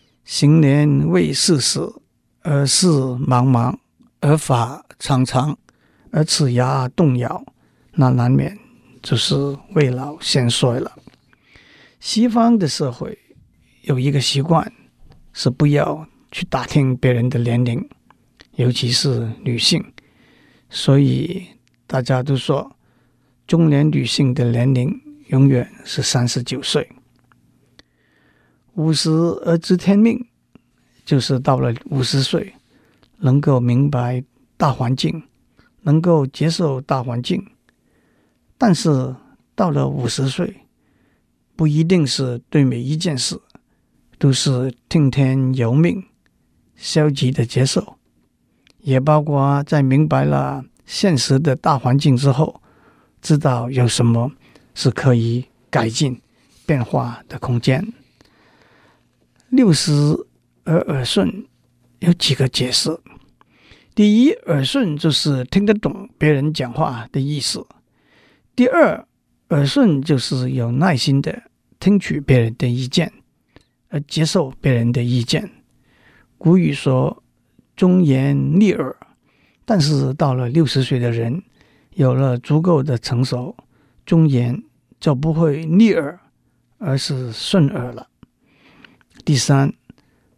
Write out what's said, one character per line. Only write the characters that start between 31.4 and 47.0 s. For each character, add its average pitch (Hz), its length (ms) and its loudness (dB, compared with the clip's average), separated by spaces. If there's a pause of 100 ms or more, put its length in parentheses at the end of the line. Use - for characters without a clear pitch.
到 131 180 0
了 123 160 -2 (120)
五 135 160 -2
十 135 200 0
岁， 101 320 -4 (640)
能 143 220 2
够 143 180 2
明 123 320 2
白 127 320 -4 (340)
大 139 160 0
环 123 220 -2
境， 156 280 -4 (600)
能 156 180 2
够 165 260 2
接 151 220 -2
受 156 320 -2
大 135 220 -4
环 120 200 -6
境。 185 220 -4 (1120)
但 214 160 4
是 131 400 0 (400)
到 185 160 0
了 139 180 0
五 135 200 -4
十 135 200 -2
岁， - 380 -8 (880)
不 160 100 0
一 151 180 2
定 170 220 2
是 123 320 -4 (120)
对 147 140 4
每 123 160 0
一 135 160 -4
件 160 200 -4
事 - 240 -6 (800)
都 135 140 4
是 127 420 -2 (140)
听 147 220 2
天 131 440 0
由 117 180 0
命、 170 320 2 (720)
消 - 340 0